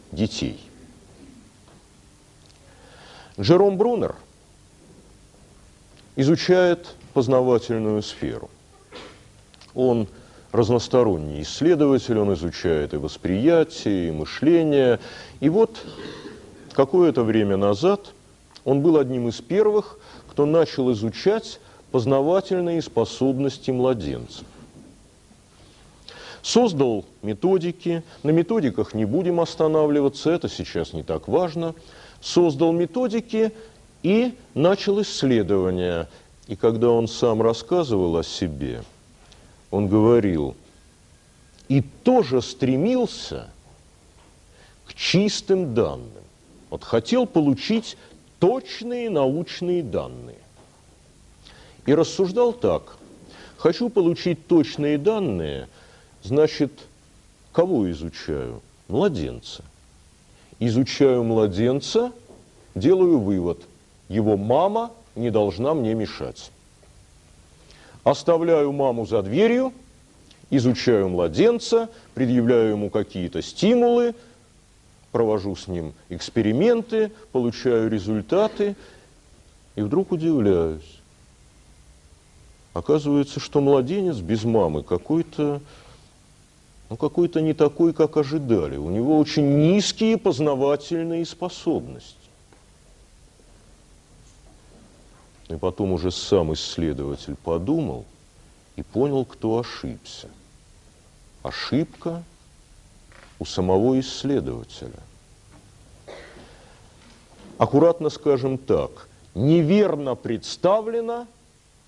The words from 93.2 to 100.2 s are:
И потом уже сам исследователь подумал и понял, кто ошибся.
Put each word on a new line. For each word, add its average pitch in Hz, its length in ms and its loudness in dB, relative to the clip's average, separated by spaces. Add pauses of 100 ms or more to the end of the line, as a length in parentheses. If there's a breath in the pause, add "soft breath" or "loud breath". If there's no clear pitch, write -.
И 82 80 -8
потом 92 340 -2
уже 90 200 -2
сам 85 420 0
исследователь 71 840 -6
подумал 85 720 -4 (720)
и 82 60 -8
понял, 135 420 -2
кто 110 340 -4
ошибся. - 720 -12 (1120)